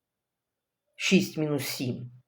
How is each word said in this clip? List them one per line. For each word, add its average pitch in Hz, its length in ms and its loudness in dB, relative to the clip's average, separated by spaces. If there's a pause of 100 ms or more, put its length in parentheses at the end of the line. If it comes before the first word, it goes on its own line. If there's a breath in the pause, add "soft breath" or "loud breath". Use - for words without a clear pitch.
(960)
Шість - 420 2
мінус 147 260 0
сім - 460 -6 (160)